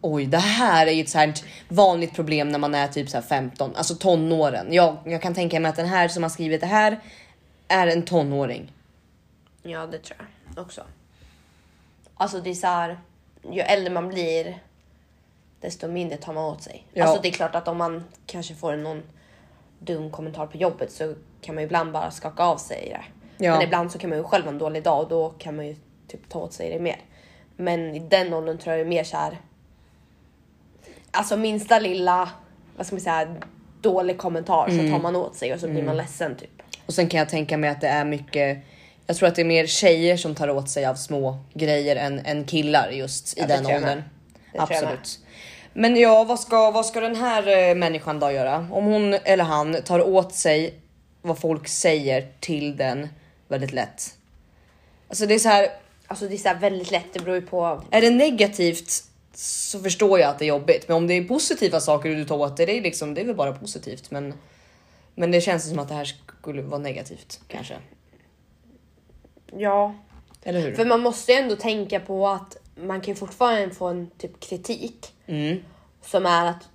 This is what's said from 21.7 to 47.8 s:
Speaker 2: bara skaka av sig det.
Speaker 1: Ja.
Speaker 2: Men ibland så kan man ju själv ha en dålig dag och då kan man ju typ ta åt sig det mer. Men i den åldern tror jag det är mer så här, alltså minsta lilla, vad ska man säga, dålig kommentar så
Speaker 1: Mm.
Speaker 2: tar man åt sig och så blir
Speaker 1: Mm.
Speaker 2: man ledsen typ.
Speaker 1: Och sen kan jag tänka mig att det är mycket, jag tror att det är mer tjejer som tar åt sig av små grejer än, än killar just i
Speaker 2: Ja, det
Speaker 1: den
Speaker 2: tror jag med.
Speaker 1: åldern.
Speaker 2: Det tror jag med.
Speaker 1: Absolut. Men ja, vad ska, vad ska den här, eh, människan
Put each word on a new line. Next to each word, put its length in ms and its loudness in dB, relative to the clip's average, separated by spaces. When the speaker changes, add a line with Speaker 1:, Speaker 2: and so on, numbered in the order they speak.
Speaker 2:
bara 180 -4
skaka 340 -6
av 120 2
sig 340 -12
det. 540 -12
Speaker 1:
Ja. 80 4
Speaker 2:
Men 100 6
ibland 300 0
så 60 -12
kan 120 -8
man 80 -2
ju 60 -4
själv 200 0
ha 80 -6
en 60 -8
dålig 240 -4
dag 200 2
och 60 -4
då 200 0
kan 180 -12
man 100 -10
ju 100 -12
typ 200 -20
ta 100 -10
åt 140 -10
sig 180 -8
det 100 -6
mer. 160 -4
Men 380 -4
i 40 -8
den 360 2
åldern 240 -4
tror 180 -4
jag 100 -2
det 20 -6
är 80 0
mer 80 0
så 120 -8
här, 220 -4
alltså 260 -2
minsta 420 2
lilla, 520 2
vad 100 -8
ska 100 -8
man 40 -6
säga, 360 -2
dålig 380 2
kommentar 500 0
så 60 2
Speaker 1:
Mm. 180 2
Speaker 2:
tar 60 2
man 180 -2
åt 200 -4
sig 180 -4
och 60 -8
så 60 -6
blir 100 -4
Speaker 1:
Mm. 100 -2
Speaker 2:
man 100 -2
ledsen 400 -6
typ. 260 -20
Speaker 1:
Och 80 -8
sen 140 2
kan 100 0
jag 100 2
tänka 280 -2
mig 140 0
att 100 -6
det 80 0
är 160 2
mycket, 540 -2
jag 100 -2
tror 120 6
att 60 4
det 80 2
är 40 4
mer 200 4
tjejer 500 6
som 180 -4
tar 160 -2
åt 200 -2
sig 160 -2
av 80 0
små 440 -4
grejer 420 2
än, 300 -2
än 180 -4
killar 460 2
just 480 -8
i 20 -4
Speaker 2:
Ja, 60 0
det 80 4
Speaker 1:
den 100 0
Speaker 2:
tror 80 0
jag 100 0
med. 80 0
Speaker 1:
åldern. 140 -4
Speaker 2:
Det 60 -10
tror 140 -2
jag 120 0
med. 80 -4
Speaker 1:
Absolut. 280 -12
Men 240 2
ja, 280 10
vad 160 0
ska, 300 6
vad 160 0
ska 140 -4
den 160 -2
här, 540 4
eh, 40 6
människan 460 -2